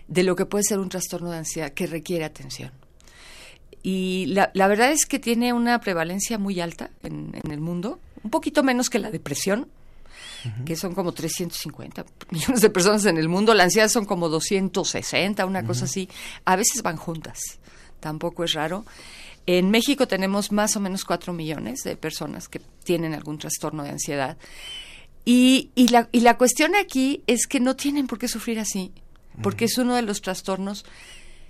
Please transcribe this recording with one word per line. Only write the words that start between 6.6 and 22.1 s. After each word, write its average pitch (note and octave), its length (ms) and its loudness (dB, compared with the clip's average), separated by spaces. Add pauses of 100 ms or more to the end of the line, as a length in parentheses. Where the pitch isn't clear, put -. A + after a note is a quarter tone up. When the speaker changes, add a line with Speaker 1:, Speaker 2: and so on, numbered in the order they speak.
Speaker 1:
en, D3+ 280 -10 (120)
en D#3 80 -6
el D3 100 -8
mundo, F3 380 -4 (240)
un G#3+ 80 -8
poquito D#4 320 2
menos B3 260 2
que A#3+ 100 0
la G#3+ 120 -6
depresión, F#3+ 580 -2 (760)
Speaker 2:
Ujú. A#2 200 -8
Speaker 1:
que D#3+ 100 -4
son E3+ 180 -6
como F3 200 -2
trescientos E3 460 -6
cincuenta - 460 -12 (240)
millones F#3+ 320 2
de G#3+ 80 8
personas G#3 360 4
en E3+ 120 4
el D#3+ 120 0
mundo. G#3 240 4
La G3 100 8
ansiedad G#3+ 260 4
son G#3+ 160 0
como E3+ 240 -2
doscientos F3+ 600 0
sesenta, F#3 560 -2
una F#3 200 -2
cosa A#2+ 200 -2
Speaker 2:
Ujú. C3 60 -4
Speaker 1:
así. F#3 180 -4 (360)
A F#3 100 4
veces A3 260 0
van E3 160 -4
juntas, - 640 -10 (400)
tampoco E3 440 -6
es E3 100 0
raro. E3 320 -4 (600)
En F3+ 260 6
México B3 360 4
tenemos G3 440 0
más G#3 240 2
o G#3 40 -4
menos F#3+ 260 -4
cuatro F3 280 -4
millones E3 500 -6
de F3 120 -6
personas D#3 540 -8